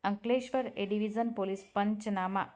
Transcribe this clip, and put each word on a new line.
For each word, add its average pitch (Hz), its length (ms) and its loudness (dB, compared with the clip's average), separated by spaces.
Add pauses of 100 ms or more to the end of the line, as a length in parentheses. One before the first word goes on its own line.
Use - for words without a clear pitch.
અંકલેશ્વર 240 600 0 (100)
એ 202 100 -2
ડિવિઝન 214 480 0
પોલીસ 196 280 -2 (120)
પંચનામા 202 840 0